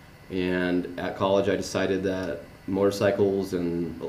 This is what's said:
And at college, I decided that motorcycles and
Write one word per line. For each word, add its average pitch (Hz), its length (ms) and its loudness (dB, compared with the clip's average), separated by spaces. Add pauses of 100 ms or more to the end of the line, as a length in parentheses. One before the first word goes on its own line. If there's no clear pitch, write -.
(320)
And 90 680 0
at 92 200 -6
college, 98 320 2
I 92 80 2
decided 95 460 -2
that 92 360 -4 (300)
motorcycles 98 840 2
and 85 560 -2